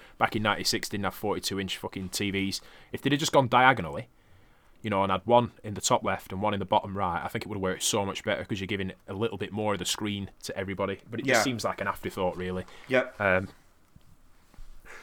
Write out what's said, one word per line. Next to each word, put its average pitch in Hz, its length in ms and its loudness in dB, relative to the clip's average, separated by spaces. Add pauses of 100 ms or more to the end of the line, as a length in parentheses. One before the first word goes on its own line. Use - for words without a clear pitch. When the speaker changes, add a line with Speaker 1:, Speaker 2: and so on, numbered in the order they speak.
(180)
Speaker 1:
back - 180 2
in 104 60 -2
ninety-six 104 460 0
didn't 101 160 -4
have 98 100 -2
forty-two 95 440 -4
inch 95 200 -4
fucking 95 320 -8
T 101 200 -2
Vs. 98 300 -2 (320)
If - 80 -8
they'd 139 120 2
have 143 80 2
just 151 120 -2
gone 135 160 6
diagonally, 92 600 4 (760)
you 110 80 -2
know, 98 120 4
and 98 80 2
had 95 140 0
one 120 280 6 (100)
in 107 100 -8
the 92 80 -8
top - 240 0
left - 280 -4
and 95 100 -4
one 104 100 0
in 98 80 -2
the 92 60 -4
bottom 101 320 0
right, 87 260 -2
I - 40 -4
think 117 180 -6
it - 20 -12
would 104 100 -6
work 92 220 -2
so 104 240 2
much 95 200 -6
better, - 200 0
'cause 98 160 -6
you're 95 60 -6
giving 95 260 -4 (160)
a 98 60 -8
little 101 240 -2
bit 92 140 -6
more 107 200 -2
of 98 60 -2
the 90 80 -4
screen 101 440 -4 (120)
to - 160 -8
everybody. 98 400 -2 (120)
But 117 100 -6
it 135 60 -4
just 127 120 6
Speaker 2:
Yeah. 107 60 6
Speaker 1:
seems 120 200 -2
like 95 160 -2
an 98 60 -2
afterthought, 92 500 -2
really. 92 280 -4 (240)
Speaker 2:
Yep. 127 300 2
Speaker 1:
Um, 95 300 4 (1500)